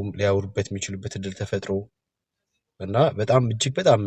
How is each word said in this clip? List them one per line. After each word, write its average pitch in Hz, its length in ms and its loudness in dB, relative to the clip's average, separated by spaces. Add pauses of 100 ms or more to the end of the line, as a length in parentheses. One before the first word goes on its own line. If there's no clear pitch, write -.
(140)
ሊያወሩበት 98 540 0
የሚችሉበት 98 460 -8
እድል 95 220 -6
ተፈጥሮ 101 360 -4 (1080)
እና 98 180 -2 (160)
በጣም 110 320 4
እጅግ 113 300 -2
በጣም 156 320 4